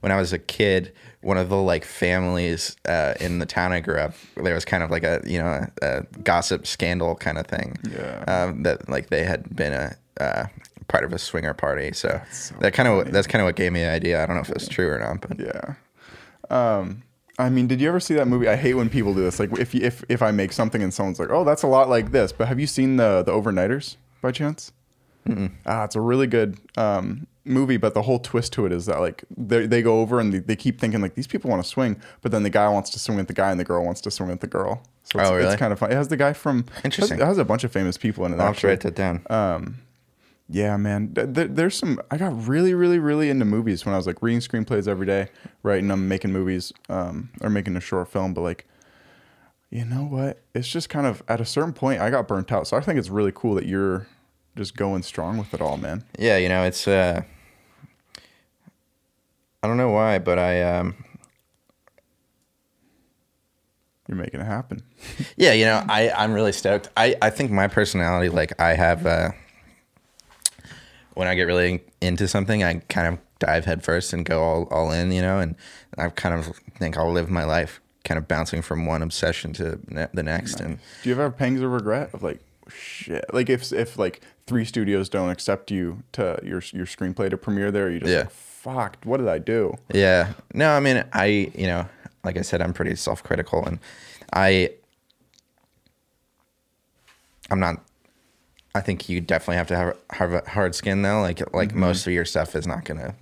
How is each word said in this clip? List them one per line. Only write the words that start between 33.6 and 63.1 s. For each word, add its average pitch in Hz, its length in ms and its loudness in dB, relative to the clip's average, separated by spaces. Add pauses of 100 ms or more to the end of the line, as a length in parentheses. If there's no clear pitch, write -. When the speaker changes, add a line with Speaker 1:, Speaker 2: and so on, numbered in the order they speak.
Speaker 2:
girl 87 220 0
wants 90 160 -4
to 104 100 -6
swing 92 180 -6
with 90 120 -6
the - 60 -8
girl. - 360 -4 (220)
So - 140 -4
it's, 98 100 6
Speaker 1:
Oh, 92 60 4
really? 90 120 4
Speaker 2:
it's 101 120 4
kinda 107 180 0
fun. 107 140 0
It 127 40 4
has 139 140 0
the 156 80 0
guy 143 160 2
from, 127 320 -2 (180)
Speaker 1:
Interesting. 180 360 0
Speaker 2:
it 135 60 4
has 190 120 2
a 143 80 2
bunch 110 180 0
of 120 80 -2
famous 92 260 0
people 104 280 -2
in 87 80 0
it, 82 80 -2
Speaker 1:
I'll 98 60 4
have 104 120 2
to 98 80 2
Speaker 2:
actually. - 40 8
Speaker 1:
write 92 100 2
that 87 140 -4
down. 90 340 -2
Speaker 2:
Um, 104 480 -2 (760)
yeah, 104 220 0
man. 104 380 -2
Th-, 127 200 -2
th-, 160 180 0
there's 165 260 0
some, 254 200 -2 (140)
I 151 60 -4
got 123 280 -4
really, 170 280 2
really, 175 260 4
really 151 300 2
into 131 160 2
movies 107 400 0
when 101 80 0
I 95 40 2
was, 92 80 -2
like, 90 160 -4
reading 117 200 2
screenplays 107 440 -2
every 98 200 -2
day, 98 240 0 (340)
writing 101 240 2
them, 95 220 0
making 95 240 0
movies, 92 400 -2 (160)
um, 90 400 -6 (100)
or 107 100 -4
making 95 280 -2
a - 20 -2
short 90 320 -4
film. 95 220 -2
But, 90 80 -4
like, 87 260 -4 (1040)
you 117 160 -6
know 127 180 -4
what? 139 380 -4 (120)
It's 123 140 -4
just - 220 -6
kind 143 180 0
of, 110 220 -4
at 113 100 0
a 117 60 -2
certain 160 260 -2
point, 131 300 -2
I 107 80 2
got 127 180 0
burnt 95 240 -2
out. 98 160 0
So - 80 -2
I 143 60 2
think 151 180 0
it's 87 80 -4
really 98 260 2
cool 107 220 0
that 90 100 0
you're 98 420 0 (500)
just 101 180 -8
going 98 280 -2
strong 90 340 -6
with 101 160 -6
it - 80 -6
all, 73 160 -2
man. 78 260 -6 (160)
Speaker 1:
Yeah, 107 160 6
you 90 140 4
know, 92 160 4
it's, - 200 -2
uh, 90 360 4 (2500)
I 107 60 0
don't 117 80 2
know 123 140 4
why, 107 280 4
but 87 180 2
I, 90 260 2
um, 87 320 0 (3000)